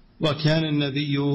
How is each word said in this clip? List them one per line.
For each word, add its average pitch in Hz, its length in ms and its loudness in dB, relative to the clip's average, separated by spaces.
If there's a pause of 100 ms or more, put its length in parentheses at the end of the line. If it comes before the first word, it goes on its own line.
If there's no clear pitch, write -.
(200)
"وكان 156 440 2
النبي 143 540 -2 (160)